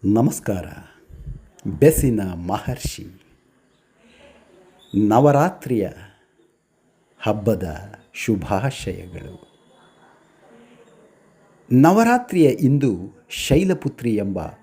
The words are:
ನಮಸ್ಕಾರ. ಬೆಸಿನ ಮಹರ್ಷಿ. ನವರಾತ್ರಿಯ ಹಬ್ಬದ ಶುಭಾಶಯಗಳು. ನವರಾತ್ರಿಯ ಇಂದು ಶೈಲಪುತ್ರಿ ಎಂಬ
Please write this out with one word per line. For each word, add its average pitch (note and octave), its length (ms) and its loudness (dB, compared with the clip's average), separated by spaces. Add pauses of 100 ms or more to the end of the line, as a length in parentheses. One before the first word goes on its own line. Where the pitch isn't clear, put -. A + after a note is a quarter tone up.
ನಮಸ್ಕಾರ. G#2+ 600 0 (1000)
ಬೆಸಿನ A#2+ 540 4
ಮಹರ್ಷಿ. F#2 840 -8 (1900)
ನವರಾತ್ರಿಯ B2+ 960 2 (1300)
ಹಬ್ಬದ G2+ 540 -2 (380)
ಶುಭಾಶಯಗಳು. F#2+ 1200 -6 (2500)
ನವರಾತ್ರಿಯ F#3 760 4
ಇಂದು C3+ 420 2 (400)
ಶೈಲಪುತ್ರಿ C#3+ 840 0
ಎಂಬ G2+ 240 -2 (240)